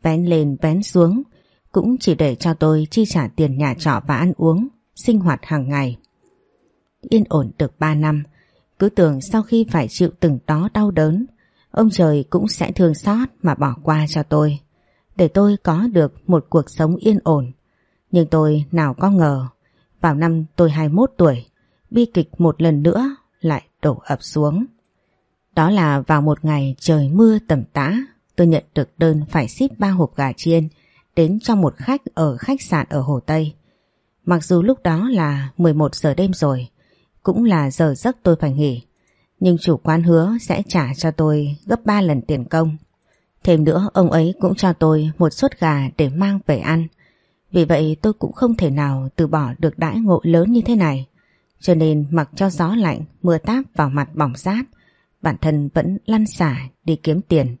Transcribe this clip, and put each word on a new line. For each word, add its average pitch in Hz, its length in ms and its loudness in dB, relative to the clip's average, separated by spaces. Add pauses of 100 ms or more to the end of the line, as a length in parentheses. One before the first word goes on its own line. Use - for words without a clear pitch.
Vén 165 220 0
lên 156 380 0
vén 165 200 0
xuống, 185 400 2 (500)
cũng 233 280 0
chỉ 175 140 0
để 143 200 0
cho 160 200 -2
tôi 156 360 0
chi 220 160 0
trả 156 300 -2
tiền 139 220 0
nhà 139 200 -2
trọ 131 280 -2
và 143 100 -2
ăn 170 200 0
uống, 170 320 0 (260)
sinh 220 260 0
hoạt 165 220 -2
hàng 139 260 -4
ngày. 135 300 -4 (1000)
Yên 220 280 2
ổn 131 300 0
được - 200 -4
ba 156 160 0
năm, 151 280 0 (560)
cứ 196 100 2
tưởng 160 320 2
sau 220 220 -2
khi 226 280 0
phải 147 200 0
chịu 175 200 0 (100)
từng 147 260 0
đó 156 280 -2
đau 214 160 0
đớn, 165 360 0 (440)
ông 220 200 2
trời 151 400 2
cũng 208 180 -2
sẽ - 240 -4
thương 165 220 2
xót 220 340 -2 (140)
mà 160 120 0
bỏ 139 280 -4
qua 156 260 0
cho 151 140 -4
tôi, 151 360 0 (580)
để 175 120 4
tôi 202 340 2
có 175 300 0
được 160 220 2 (120)
một 170 220 0
cuộc 156 220 0
sống 160 260 -2
yên 208 280 2
ổn. 139 280 0 (580)
Nhưng 170 160 4
tôi 151 460 2
nào 151 220 0
có 185 160 0
ngờ, 147 360 2 (540)
vào 160 140 0
năm 160 300 0 (120)
tôi 170 140 4
hai 156 180 -2
mươi 147 60 -2
mốt 247 220 2
tuổi, 135 280 2 (460)
bi 233 240 2
kịch - 260 -2
một 160 220 2
lần 156 200 2
nữa 240 340 0 (240)
lại 156 220 -4 (200)
đổ 143 220 -2
ập 139 180 -6
xuống. 151 420 -2 (920)
Đó 160 160 2
là 156 300 0
vào 147 220 0
một 151 220 0
ngày 143 340 -2
trời 151 300 0
mưa 214 300 4
tầm 160 340 -2
tã, 147 260 -2 (380)
tôi 175 100 4
nhận 160 180 2 (100)
được - 240 -6
đơn 156 320 0
phải 143 180 -2
ship - 300 -4
ba 196 120 0
hộp 180 260 0
gà 135 160 -4
chiên 165 360 0 (480)
đến 170 240 2
cho 233 140 -2
một 180 220 0
khách 262 260 -4 (120)
ở 147 220 -2
khách 269 260 -4
sạn - 280 -4
ở 147 100 -4
Hồ 135 200 -2
Tây. 156 340 -4 (720)
Mặc 170 200 0
dù 175 180 2
lúc 262 200 0
đó 175 280 0
là 143 460 -2
mười 170 180 4
một 147 200 0
giờ 143 200 -2
đêm 185 180 0
rồi, 131 360 -2 (540)
cũng 196 220 0
là 160 260 2
giờ 151 260 0
giấc 254 260 -4
tôi 165 180 4
phải 147 120 -2
nghỉ, 135 300 -2 (580)
nhưng 180 180 4
chủ 160 180 0
quán 160 260 0
hứa 170 380 2
sẽ 202 280 -4
trả 139 260 -2
cho 160 160 -4
tôi 151 460 -2 (100)
gấp 233 180 -4
ba 208 160 0
lần 151 220 0
tiền 135 220 -6
công. 160 320 -2 (680)
Thêm 160 200 4
nữa, 170 300 2
ông 180 160 4
ấy 165 300 2
cũng 160 140 0
cho 185 180 0
tôi 156 460 0
một 160 120 2
suất - 300 -4
gà 143 360 0
để 147 120 0
mang 196 380 -2
về 139 120 0
ăn. 160 280 -2 (680)
Vì 180 120 2
vậy 156 380 0
tôi 214 100 0
cũng - 200 -6
không 233 240 0
thể 165 140 0
nào 135 460 -2
từ 160 100 0
bỏ 147 320 -2
được - 200 -2
đãi 165 220 -2
ngộ 202 220 2
lớn 170 300 2
như 240 80 2
thế 233 160 0
này. 143 300 0 (540)
Cho 180 140 2
nên 156 360 0
mặc 160 240 -2
cho 196 160 0
gió 170 240 -2
lạnh, 196 260 -2 (220)
mưa 170 160 2
táp 247 260 -2 (100)
vào 147 160 0
mặt 143 240 -4
bỏng 143 220 -2
rát, 220 300 -4 (560)
bản 160 180 -2
thân 147 340 -2
vẫn 185 320 -2
lăn 214 200 0
xả 131 420 -4 (160)
đi 160 120 -2
kiếm 160 260 -2
tiền. 127 380 0